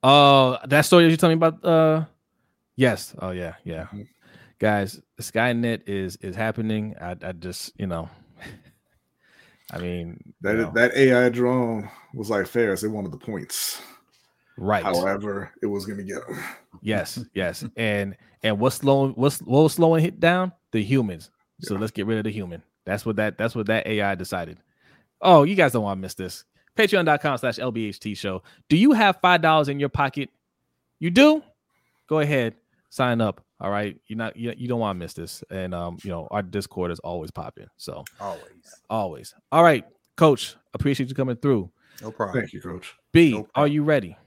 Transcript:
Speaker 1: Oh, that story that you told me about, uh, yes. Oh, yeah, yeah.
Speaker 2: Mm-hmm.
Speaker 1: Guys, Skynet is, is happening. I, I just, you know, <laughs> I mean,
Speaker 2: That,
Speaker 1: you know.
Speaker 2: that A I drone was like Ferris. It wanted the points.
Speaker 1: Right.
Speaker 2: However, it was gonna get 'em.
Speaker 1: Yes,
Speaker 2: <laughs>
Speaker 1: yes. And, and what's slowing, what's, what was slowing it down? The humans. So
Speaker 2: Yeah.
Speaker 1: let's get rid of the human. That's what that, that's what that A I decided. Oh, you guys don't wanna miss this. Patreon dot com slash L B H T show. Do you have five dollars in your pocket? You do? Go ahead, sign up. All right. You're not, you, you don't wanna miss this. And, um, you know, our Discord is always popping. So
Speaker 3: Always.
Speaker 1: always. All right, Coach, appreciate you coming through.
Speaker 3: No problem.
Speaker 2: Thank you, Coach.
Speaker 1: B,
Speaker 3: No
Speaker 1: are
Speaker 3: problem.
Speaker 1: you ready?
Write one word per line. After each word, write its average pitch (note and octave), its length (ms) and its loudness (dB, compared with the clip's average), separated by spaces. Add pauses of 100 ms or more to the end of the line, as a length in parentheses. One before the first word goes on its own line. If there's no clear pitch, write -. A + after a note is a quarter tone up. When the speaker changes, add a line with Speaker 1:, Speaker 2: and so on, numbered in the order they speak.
Speaker 1:
Oh, C3+ 640 6
that C#3+ 160 4
story E3+ 220 8
that E3 60 8
you D#3+ 60 2
told E3 140 4
me D#3+ 40 4 (120)
about, D#3+ 180 -2
uh, D#3+ 400 4 (720)
yes. B2 420 0
Oh, F#2 120 -8
yeah, F2 240 -8 (100)
yeah. D#2+ 200 -8
Speaker 2:
Mm-hmm. G2+ 180 -16 (560)
Speaker 1:
Guys, G#2 420 -2 (200)
Skynet A#2 680 -2
is, F#2+ 280 -6
is F#2 200 -12
happening. A2 640 -4
I, F2 220 -10
I F#2 100 -10
just, F2 460 -12
you G2+ 80 -6
know, E2 220 -8 (300)
<laughs> - 1300 -20
I - 60 -10
mean, F2 540 -10 (100)
Speaker 2:
That, G2 140 -2
Speaker 1:
you A2+ 60 0
know. - 120 -4
Speaker 2:
that A#2+ 220 2
A B2+ 300 6
I - 20 6
drone A#2 640 0 (240)
was A2 160 -8
like G2+ 160 0
Ferris. G#2 360 0
It G#2+ 60 -4
wanted G2+ 240 -8
the - 60 -14
points. - 600 -10 (760)
Speaker 1:
Right. G2 280 -2
Speaker 2:
However, G2+ 760 -2
it - 60 -4
was G2+ 180 -4
gonna G2+ 200 -10
get F#2 140 -10 (100)
'em. - 100 -12 (420)
Speaker 1:
Yes, G#2+ 380 -4 (100)
Speaker 2:
<laughs> - 60 -20
Speaker 1:
yes. F#2 300 -6 (120)
And, G2+ 400 -4 (260)
and G#2+ 160 -2
what's B2+ 180 0
slowing, C#3 360 2
what's, C#3 280 -2
what C#3 240 2
was D#3 100 2
slowing E3 300 2
it F3 160 -6
down? F3+ 320 0 (200)
The A2 100 0
humans. G#2 480 -2 (300)
So - 140 -8
Speaker 2:
Yeah. F#2+ 60 -4
Speaker 1:
let's A2 120 -4
get G2+ 140 -6
rid A2 120 -2
of G#2 60 -6
the A2 60 -4
human. F#2 320 -10 (220)
That's G2+ 200 -6
what A2 120 -4
that, G#2+ 200 -2
that's A2+ 180 -4
what A2 120 -4
that A2 200 0
A G#2+ 140 -2
I G2 140 -2
decided. F2+ 440 -10 (640)
Oh, F3 220 8
you E3+ 140 0
guys D3+ 160 4
don't A#2 100 -2
wanna G2 180 -4
miss F#2+ 140 -12
this. F2+ 300 -12 (320)
Patreon G3+ 280 2
dot D3+ 160 2
com C#3+ 160 -2
slash A#2 220 -4
L B2+ 140 -4
B A2 160 -4
H G2 120 -12
T G#2+ 140 -8
show. F#2 280 -8 (280)
Do D3+ 80 4
you C4 140 8
have G#3+ 280 4
five F3+ 220 4
dollars D#3 260 4
in C#3+ 120 -4
your C#3+ 100 0
pocket? C#3 400 -4 (680)
You E3 100 -2
do? D4 320 6 (640)
Go D#3 140 0
ahead, C#3 340 0 (340)
sign B2 320 0
up. G#2 220 -2 (180)
All G2 100 -6
right. G2+ 360 -6
You're A2 120 -10
not, A2+ 180 -8
you, A#2 200 -8
you A#2+ 120 -10
don't A#2+ 120 -2
wanna G2+ 180 -2
miss E2+ 160 -12
this. - 360 -14
And, F#2 240 -8
um, F2 280 -8
you G2 80 -10
know, E2+ 200 -10
our G#2 120 -4
Discord F2+ 480 -6
is E2 100 -8
always E2+ 300 -10
popping. - 360 -16 (100)
So - 280 -14 (160)
Speaker 3:
Always. - 540 -16 (140)
Speaker 1:
always. F#2+ 460 -8 (180)
All D#3+ 100 6
right, D#3 220 6 (320)
Coach, - 400 2 (160)
appreciate C3+ 380 -2
you C3+ 40 -10
coming C3 220 -2
through. A#2+ 340 0 (320)
Speaker 3:
No A2 80 -10
problem. G#2 300 -4
Speaker 2:
Thank - 140 -8
you, F2+ 80 -14
Coach. F2+ 320 -14 (180)
Speaker 1:
B, E3 200 6
Speaker 3:
No G#2+ 80 -2
Speaker 1:
are G#2 120 -10
Speaker 3:
problem. D3 200 2
Speaker 1:
you D3+ 100 0
ready? C#3 340 -2 (100)